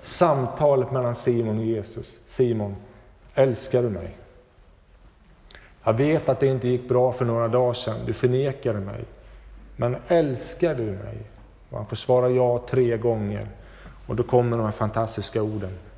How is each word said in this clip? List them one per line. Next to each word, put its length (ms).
samtalet 880
mellan 240
Simon 440
och 60
Jesus. 420
"Simon, 500
älskar 480
du 80
mig? 260
Jag 80
vet 360
att 120
det 60
inte 220
gick 200
bra 240
för 120
några 240
dagar 260
sedan. 220
Du 60
förnekade 680
mig. 240
Men 200
älskar 680
du 100
mig?" 340
Och 80
han 80
får 100
svara 320
ja 420
tre 260
gånger. 500
Och 100
då 60
kommer 340
de 100
här 60
fantastiska 720
orden 360